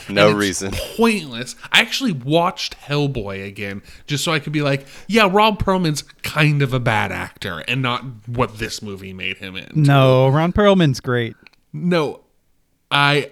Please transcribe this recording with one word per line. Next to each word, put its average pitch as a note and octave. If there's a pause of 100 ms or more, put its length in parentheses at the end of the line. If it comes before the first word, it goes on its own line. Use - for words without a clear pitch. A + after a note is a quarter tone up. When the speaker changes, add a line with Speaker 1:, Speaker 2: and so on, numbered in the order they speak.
Speaker 1:
no G2+
Speaker 2:
And G#2
it's G2
Speaker 1:
reason. G2 (260)
Speaker 2:
pointless. D#3+ (160)
I -
actually A#3
watched D#3+
Hellboy B2
again G2+ (260)
just C#3+
so E3+
I D#3
could D3
be D3+
like, C#3 (220)
"Yeah, G#3
Ron G#3
Perlman's F3+ (220)
kind D3
of B2+
a C3
bad G#2
actor F2+
and B2+
not B2 (240)
what A#2+
this A2
movie F#2+
made F#2
him F#2+
into." -
Speaker 3:
No, C3+
Ron D#3
Perlman's F#3+
great. A#2+ (360)
Speaker 2:
No, D#3 (720)
I, C#3+